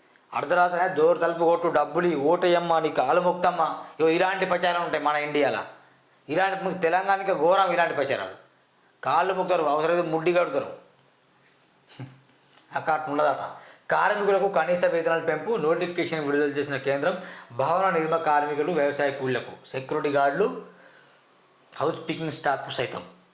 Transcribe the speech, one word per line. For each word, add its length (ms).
అర్ధరాత్రి 480
అయినా 120
డోర్ 280
తలుపు 180
కొట్టు, 280
డబ్బులు 400
ఇవ్వు, 220
ఓటేయమ్మా, 500
నీ 100
కాలు 320
మొక్తమ్మా." 640
ఇగో 100
ఇలాంటి 360
ప్రచారం 380
ఉంటాయి 200
మన 120
ఇండియాలో. 440
ఇలాంటి, 500
తెలంగాణకి 540
ఘోరం 380
ఇలాంటి 220
ప్రచారాలు. 420
కాళ్ళు 300
మొక్తారు, 300
అవసరమైతే 380
ముడ్డి 320
కడుతారు. 480
అక్కడ 220
అట్లా 180
ఉండదట. 400
కార్మికులకు 580
కనీస 360
వేతనాల 340
పెంపు, 380
నోటిఫికేషన్ 680
విడుదల 180
చేసిన 340
కేంద్రం. 400
భవన 380
నిర్మాణ 300
కార్మికులు, 520
వ్యవసాయ 400
కూలీలకు, 560
సెక్యూరిటీ 420
గార్డులు, 560
హౌస్ 200
కీపింగ్ 360
స్టాఫ్ 420
సైతం 300